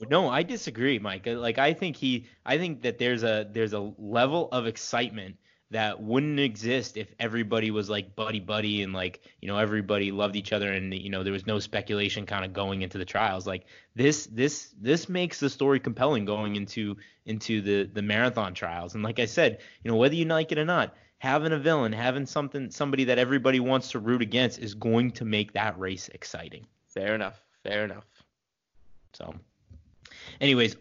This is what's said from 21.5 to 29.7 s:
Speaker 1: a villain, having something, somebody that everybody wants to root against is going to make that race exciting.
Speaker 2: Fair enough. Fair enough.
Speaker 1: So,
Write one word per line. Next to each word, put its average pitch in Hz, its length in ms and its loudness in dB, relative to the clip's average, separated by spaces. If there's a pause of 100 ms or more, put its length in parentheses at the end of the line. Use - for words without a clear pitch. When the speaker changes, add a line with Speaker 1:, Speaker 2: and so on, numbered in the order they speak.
Speaker 1:
a 151 60 2
villain, 139 340 4
having 127 320 0
something, 139 460 -4
somebody 135 340 0
that 123 140 4
everybody 131 420 4
wants 127 300 2
to 123 80 -4
root 117 240 2
against 120 360 2
is 107 140 -8
going 117 380 2
to 120 120 -8
make 107 300 0
that 101 260 -2
race 95 300 -6
exciting. - 580 -14 (220)
Speaker 2:
Fair 98 260 -2
enough. 101 240 -4 (240)
Fair 104 220 0
enough. 92 220 -8 (1080)
Speaker 1:
So, - 220 -12 (1080)